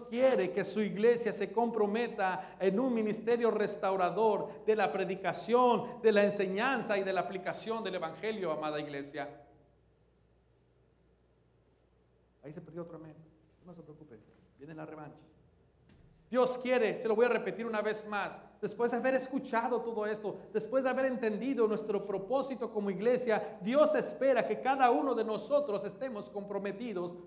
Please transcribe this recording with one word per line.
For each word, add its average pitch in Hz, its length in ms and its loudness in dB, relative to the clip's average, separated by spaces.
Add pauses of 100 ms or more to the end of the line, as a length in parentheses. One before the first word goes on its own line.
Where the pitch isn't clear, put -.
(120)
quiere 233 400 4
que 196 120 0
su - 180 0
iglesia 214 520 2
se 196 180 -4
comprometa 214 1080 0
en 190 200 2
un 262 140 2
ministerio 226 560 2
restaurador 196 1120 0
de 214 120 4
la 202 160 2
predicación, 196 1120 2
de 220 80 8
la 202 120 8
enseñanza 202 760 2
y 190 40 0
de 190 100 -2
la 180 80 2
aplicación 196 640 -4
del 185 120 -4
evangelio, 175 560 -4
amada 151 280 -4
iglesia. 143 480 -8 (3250)
Ahí 151 100 -14
se 175 80 -14
perdió 170 220 -12
otro 170 140 -16
amén. 156 180 -18 (500)
No 175 80 -18
se 165 80 -20
preocupe, 151 380 -20 (400)
viene 156 160 -16
la 156 100 -12
revancha. 156 320 -14 (1120)
Dios 247 280 2
quiere, 240 420 2
se 226 80 -2
lo 220 80 2
voy 233 100 6
a 240 40 4
repetir 196 360 -2
una 220 160 -2
vez 214 240 -2
más, 202 320 -6 (220)
después 233 320 -2
de 240 60 0
haber 262 180 2
escuchado 240 640 0
todo 214 260 -4
esto, 208 320 -4 (140)
después 226 320 0
de 254 60 2
haber 262 160 0
entendido 226 640 0
nuestro 202 360 -2
propósito 220 680 -4
como 202 180 -2
iglesia, 214 680 0
Dios 262 340 4
espera 254 500 2
que 214 140 -2
cada 262 320 4
uno 269 240 2
de 220 80 0
nosotros 202 600 0
estemos 208 440 -8
comprometidos 196 840 -6 (120)